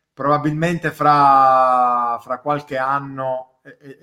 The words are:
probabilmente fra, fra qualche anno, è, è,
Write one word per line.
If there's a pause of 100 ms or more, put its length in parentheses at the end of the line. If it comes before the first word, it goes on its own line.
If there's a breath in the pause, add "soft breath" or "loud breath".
(120)
probabilmente
fra,
fra
qualche
anno,
è,
è,